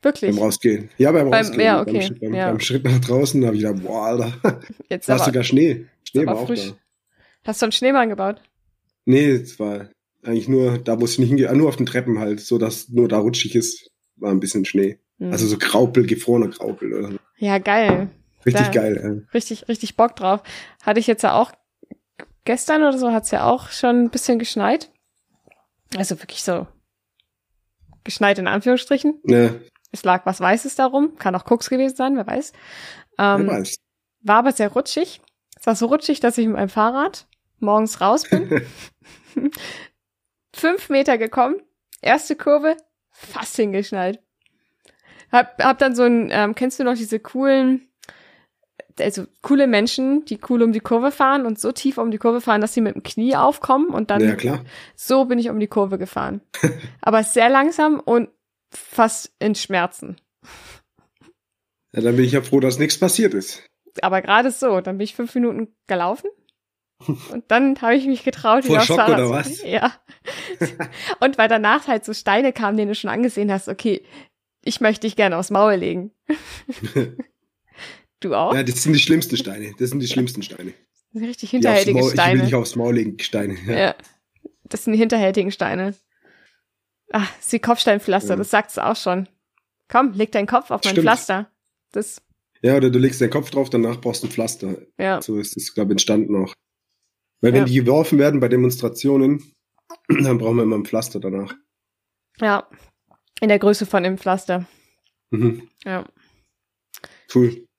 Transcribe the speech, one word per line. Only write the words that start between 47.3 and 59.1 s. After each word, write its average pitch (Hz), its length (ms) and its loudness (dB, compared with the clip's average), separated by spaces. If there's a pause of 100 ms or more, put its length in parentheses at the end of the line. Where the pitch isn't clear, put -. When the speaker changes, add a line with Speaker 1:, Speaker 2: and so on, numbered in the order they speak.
Speaker 1:
also 196 280 -4 (160)
coole 277 260 4
Menschen, 262 560 2
die 208 240 -10
cool 240 140 2
um 226 100 4
die 220 80 -2
Kurve 240 320 0
fahren 269 340 2
und 220 140 -4
so 214 100 -2
tief 262 280 -4
um 226 120 -2
die 214 80 -4
Kurve 233 220 0
fahren, 214 200 2
dass 214 140 -4
sie 240 60 0
mit 214 160 0
dem - 80 -10
Knie 254 320 -2
aufkommen 285 540 2
und 220 200 -4
dann 208 120 2
Speaker 2:
Ja, 214 120 4
klar. 131 300 -4 (320)
Speaker 1:
so 262 300 2
bin 247 120 0
ich 233 120 -2
um 214 100 -4
die 208 80 -2
Kurve 196 300 -2
gefahren. 196 420 -8 (220)
Speaker 2:
<laughs> - 380 -4
Speaker 1:
Aber 220 220 2
sehr 226 260 2
langsam 302 520 2
und 240 280 0 (440)
fast - 640 -2